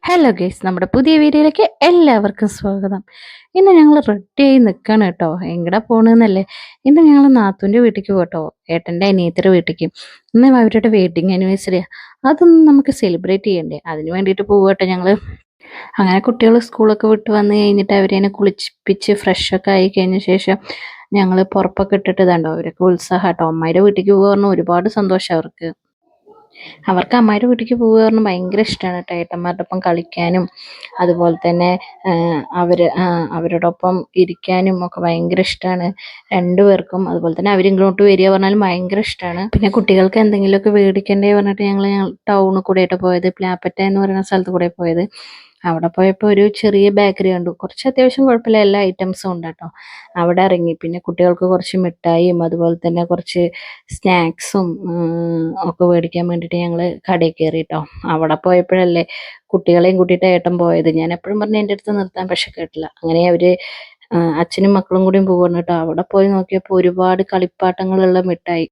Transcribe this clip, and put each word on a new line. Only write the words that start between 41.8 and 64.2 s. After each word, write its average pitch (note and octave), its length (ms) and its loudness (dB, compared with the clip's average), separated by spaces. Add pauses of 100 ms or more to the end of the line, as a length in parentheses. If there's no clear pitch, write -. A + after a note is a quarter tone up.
ഞങ്ങൾ G3 240 -2 (160)
ടൗണിൽ F#3+ 400 0
കൂടെയായിട്ട് F#3 340 0
പോയത്, F3+ 320 0
പ്ലാപ്പറ്റ F#3 480 -6
എന്ന് G3 200 0
പറയുന്ന F#3+ 220 -2
സ്ഥലത്ത് F#3 320 -4
കൂടെ F3 180 0
പോയത്. E3+ 300 -2 (600)
അവിടെ E3+ 260 -2
പോയപ്പോ F#3+ 380 0
ഒരു G3+ 260 4
ചെറിയ G3+ 360 2
ബേക്കറി G3 420 0
കണ്ടു. F3 200 -4
കുറച്ച് - 360 -12
അത്യാവശ്യം C4 380 0
കുഴപ്പമില്ല, A#3 320 2
എല്ലാ G3+ 240 2
ഐറ്റംസും F#3+ 500 -4
ഉണ്ട് E3+ 160 -8
കേട്ടോ. E3 200 -16 (480)
അവിടെ F3 280 2
ഇറങ്ങി. F3 300 0
പിന്നെ E3+ 260 -8
കുട്ടികൾക്ക് F3+ 480 -2
കുറച്ച് F#3 300 -2
മിഠായിയും F3 680 0
അതുപോലെ E3 320 -2
തന്നെ E3+ 300 -4
കുറച്ച് F3 380 -4 (460)
സ്നാക്സും, F3+ 760 -2 (160)
ഉം, E3+ 600 -4 (180)
ഒക്കെ E3+ 240 -2
മേടിക്കാൻ F3 400 -2
വേണ്ടിയിട്ട് F3 360 -6
ഞങ്ങൾ E3+ 180 -6 (220)
കടയിൽ E3 340 0
കയറി D#3+ 260 -2
കേട്ടോ. D#3 160 -8 (320)
അവിടെ D#3 320 0
പോയപ്പോഴല്ലേ F3+ 600 0 (420)
കുട്ടികളെയും F3+ 500 2
കൂട്ടിയിട്ട് F3+ 300 0
ഏട്ടൻ F3 300 0
പോയത്. E3 360 0
ഞാൻ D#3+ 200 -2
എപ്പോഴും G3 260 -6
പറഞ്ഞു G#3+ 200 -2
എൻ്റെ G3+ 180 -4
അടുത്ത് G#3 200 -6
നിർത്താൻ, F#3 300 -8
പക്ഷെ F3+ 240 -6
കേട്ടില്ല. D#3+ 340 -12 (100)
അങ്ങനെ E3 320 -2
അവര്, F3 260 2 (580)
ആ, E3+ 80 -2 (200)